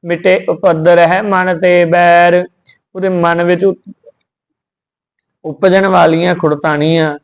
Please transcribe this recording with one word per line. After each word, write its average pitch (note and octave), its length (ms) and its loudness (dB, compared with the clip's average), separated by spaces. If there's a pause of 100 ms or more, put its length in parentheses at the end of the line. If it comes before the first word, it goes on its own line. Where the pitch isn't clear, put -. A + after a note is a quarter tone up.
ਮਿਟੇ F#3 440 -2
ਉਪਦਰ E3+ 480 0
ਹੈ F3 240 2
ਮਨ F#3 380 -2
ਤੇ F3 260 2
ਬੈਰ, F3 600 2 (500)
ਉਹਦੇ F#3+ 140 -4
ਮਨ E3+ 340 -2
ਵਿੱਚ F3 220 0
ਉ-, - 460 -8 (1300)
ਉਪਜਣ F#3+ 420 0
ਵਾਲੀਆਂ E3+ 480 0
ਖੁੜਤਾਣੀਆਂ D3+ 880 -2